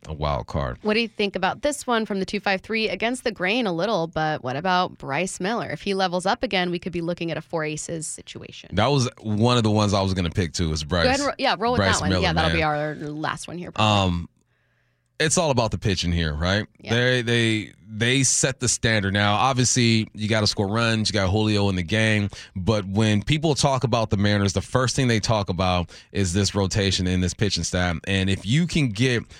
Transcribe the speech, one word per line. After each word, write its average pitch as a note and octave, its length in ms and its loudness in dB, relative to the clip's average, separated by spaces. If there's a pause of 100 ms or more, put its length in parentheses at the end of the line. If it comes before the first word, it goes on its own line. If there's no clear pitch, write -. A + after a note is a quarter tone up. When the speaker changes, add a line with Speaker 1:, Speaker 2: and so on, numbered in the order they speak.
Speaker 1:
a D#2 60 -10
wild D2 340 -4
card. C2+ 360 -4
Speaker 2:
What G#3+ 100 0
do A3+ 80 0
you A3+ 60 -4
think G3+ 280 -4
about F#3 280 -2
this D4 240 -4
one A3+ 180 0
from G3 140 -4
the F#3+ 60 -2
two G#3 140 -4
five F#3+ 220 0
three? A3 260 -2
Against A3+ 360 -4
the A#3 80 -2
grain G3+ 360 -2
a F3 60 0
little, E3+ 340 0
but D#3 360 -4
what B2+ 120 -4
about F3+ 420 0
Bryce C#3+ 420 -4
Miller? F#3+ 300 -4
If - 120 -8
he G3 120 -4
levels F#3 320 -2
up G#3+ 180 0
again, F#3 280 0
we F3 80 -4
could E3+ 140 -8
be E3+ 80 -4
looking E3 300 -4
at D3 60 -4
a D#3+ 40 -6
four D#3+ 220 -6
aces D#3 440 -6
situation. - 680 -14
Speaker 1:
That G#2+ 120 4
was C3+ 220 2 (120)
one A2 360 4
of A#2 60 4
the G#2+ 80 4
ones G#2 220 4
I G2+ 80 2
was F#2+ 120 0
gonna F2+ 160 0
pick E2 240 -2
too, E2 180 0
is D2+ 120 -4
Bryce. E2+ 200 0
Speaker 2:
Go B3+ 60 4
ahead C#4 100 2
and C#4+ 80 -2
ro-, - 100 -2
yeah, B3 200 0
roll A#3 160 0
with A#3+ 60 2
Speaker 1:
Bryce F#3+ 160 4
Speaker 2:
that F#3 60 0
one. F#3 100 0
Speaker 1:
Miller, F3 100 2
Speaker 2:
Yeah, F3 120 2
that'll D#3+ 160 2
Speaker 1:
man. E3 80 0
Speaker 2:
be D#3+ 60 0
our D3+ 320 -2
last D3+ 520 -6
one E3 100 -10
here, F3 140 -12
probably. G#2 360 2 (120)
Speaker 1:
Um, E2+ 100 -10 (880)
it's D#3 180 0
all E3 120 2
about A#2+ 220 2
the F#2 80 -4
pitching F2 320 0
here, E2 240 0
right? F2+ 320 0 (120)
Speaker 2:
Yeah. - 140 -4
Speaker 1:
They, B2 300 2
they, A2+ 500 0 (140)
they A#2 360 2
set - 360 0
the A#2+ 80 -2
standard. G#2+ 460 0
Now, G#2 200 4
obviously, A#2 800 2
you G#2+ 160 -4
gotta G#2+ 160 2
score G#2 220 0
runs, A2 420 0
you F2+ 40 0
got G2 180 2
Julio G#2 380 2
in F#2 60 0
the F2+ 80 0
game, G#2+ 460 2 (260)
but F#2+ 300 0
when G#2 380 2
people D3+ 320 2
talk C3+ 280 2
about A#2 280 0
the G#2+ 60 2
Mariners, G2+ 360 2
the G2 80 -2
first B2+ 340 0
thing C3+ 120 2
they A2+ 120 2
talk G#2 300 0
about F2+ 400 0 (220)
is F2+ 220 0
this G2 200 2
rotation F#2+ 540 0
and F2+ 160 2
this F2+ 100 0
pitching F#2+ 300 -2
staff. F2+ 420 0
And F#2+ 240 0
if F#2 160 -2
you D3+ 220 2
can D3 220 0
get A#2 340 0 (160)